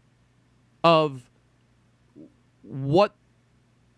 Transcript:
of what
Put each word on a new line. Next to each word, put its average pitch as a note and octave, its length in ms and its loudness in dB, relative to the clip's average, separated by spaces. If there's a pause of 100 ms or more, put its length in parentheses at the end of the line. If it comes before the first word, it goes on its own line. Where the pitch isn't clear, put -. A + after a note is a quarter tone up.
(840)
of D#3 480 0 (1300)
what C#3 520 -2 (840)